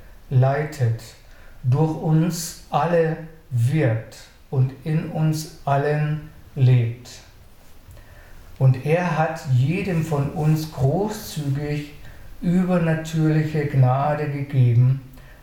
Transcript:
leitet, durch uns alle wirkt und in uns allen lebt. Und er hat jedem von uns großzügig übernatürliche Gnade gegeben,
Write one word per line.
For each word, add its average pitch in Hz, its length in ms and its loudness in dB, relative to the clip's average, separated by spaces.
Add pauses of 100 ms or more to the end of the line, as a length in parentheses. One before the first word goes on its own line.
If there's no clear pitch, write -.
(300)
leitet, 131 720 0 (600)
durch 151 340 2
uns 160 760 0
alle 160 460 2 (340)
wirkt 123 680 0 (340)
und 131 220 0 (120)
in 160 260 -2
uns 156 540 -2
allen 147 680 -2 (240)
lebt. 123 560 2 (1500)
Und 127 280 4
er 160 320 0
hat 160 220 0 (120)
jedem 160 520 0
von 143 260 -2
uns 156 420 0
großzügig 147 1200 -2 (480)
übernatürliche 160 1300 0
Gnade 139 640 2
gegeben, 131 680 2 (420)